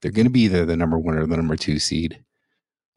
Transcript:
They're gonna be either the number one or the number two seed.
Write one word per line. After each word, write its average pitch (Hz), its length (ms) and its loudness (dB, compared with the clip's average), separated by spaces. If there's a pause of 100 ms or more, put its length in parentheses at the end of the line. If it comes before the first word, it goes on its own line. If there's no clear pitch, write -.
They're - 100 -4
gonna 110 180 4
be 127 120 4
either 92 240 2
the 82 120 -2
number 82 200 0
one 80 200 -2
or 78 80 0
the 82 120 -2
number 80 180 0
two 76 240 -2
seed. 80 440 -4 (720)